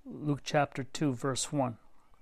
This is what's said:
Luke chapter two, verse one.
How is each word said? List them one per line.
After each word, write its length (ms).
Luke 380
chapter 400
two, 300
verse 380
one. 260